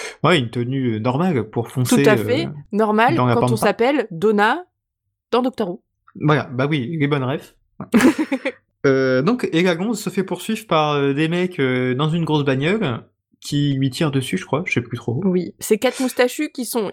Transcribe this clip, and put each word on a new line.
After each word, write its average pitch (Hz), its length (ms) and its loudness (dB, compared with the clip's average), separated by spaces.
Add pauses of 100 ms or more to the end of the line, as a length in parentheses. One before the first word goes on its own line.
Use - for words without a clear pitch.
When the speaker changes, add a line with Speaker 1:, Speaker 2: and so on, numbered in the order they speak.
(240)
Speaker 1:
ouais, 170 160 4
une 117 100 -2
tenue 123 520 -2
normale 139 480 0
pour 117 220 -4
foncer, 139 320 2
Speaker 2:
Tout 139 60 6
à 214 80 6
fait, 285 280 -2
Speaker 1:
euh, - 40 -6 (240)
Speaker 2:
normal 220 420 2
Speaker 1:
dans 127 100 2
la 127 80 4
Speaker 2:
quand 233 120 2
on - 20 2
Speaker 1:
pampa. 233 100 0
Speaker 2:
s'appelle 226 540 0
Donna 214 520 2 (680)
dans 240 100 2
Doctor 240 280 -2
Who. - 140 -10 (380)
Speaker 1:
Voilà, 147 240 2
bah 127 240 -2
oui, 147 300 -2
les 143 80 2
bonnes 143 160 0
refs. 135 320 -6 (240)
Speaker 2:
<laughs> - 160 -4 (880)
Speaker 1:
Euh, 131 380 2
donc, 220 280 0
et 160 120 2
la 180 120 2
gonze 202 240 -4
se - 120 -6
fait 196 120 -2
poursuivre 190 440 -6
par, 151 260 2
euh, 139 200 2
des 156 140 0
mecs, 180 320 -2
euh, 127 360 0
dans 147 140 0
une 165 140 0
grosse 151 220 0
bagnole 139 580 -2 (380)
qui 143 320 0
lui 135 160 0
tirent 147 220 -2
dessus, 135 260 -2
je - 80 -6
crois, 143 220 -2
je - 60 -4
sais 123 80 0
plus 120 160 -10
trop. 120 280 -4
Speaker 2:
Oui, 180 340 -2
c'est 214 200 0
quatre 247 220 -2
moustachus 254 520 0
qui 247 120 -8
sont 214 280 -4